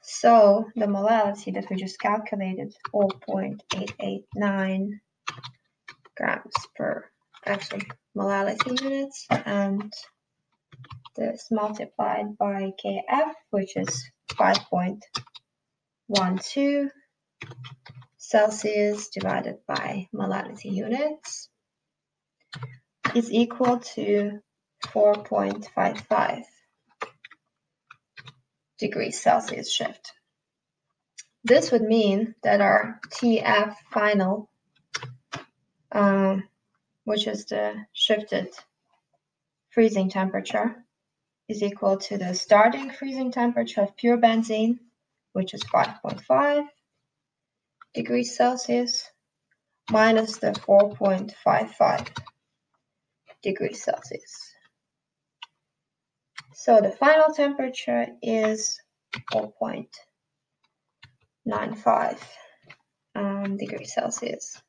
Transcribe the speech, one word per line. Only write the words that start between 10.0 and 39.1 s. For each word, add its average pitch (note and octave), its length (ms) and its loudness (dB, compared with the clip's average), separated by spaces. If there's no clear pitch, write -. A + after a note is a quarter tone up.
this A#3 360 -8
multiplied G#3 840 -4
by G3 360 -2
K G3 260 -4
F, D#4 280 0
which G3 260 -2
is - 320 -6
five G3 220 4
point F3+ 340 -4
one F#3+ 320 0
two C#4 500 0
Celsius G#3 880 0
divided - 580 -4
by - 480 -6
molality G3 520 -6
units, A#3+ 840 -6
is A#3 160 2
equal A#3+ 480 2
to G#3 600 -2
four G#3 220 6
point G#3 600 -2
five - 280 0
five - 420 0
degrees - 420 -4
Celsius - 520 0
shift. - 400 -6
This B3 260 6
would A#3 100 4
mean A3 640 2
that G3+ 160 4
our G3+ 400 4
T A3+ 300 2
F G#3+ 380 2
final, G#3 600 0
um, G3 500 4
which G#3 200 -2
is G#3 200 -8
the G#3 480 -4
shifted G#3 560 -2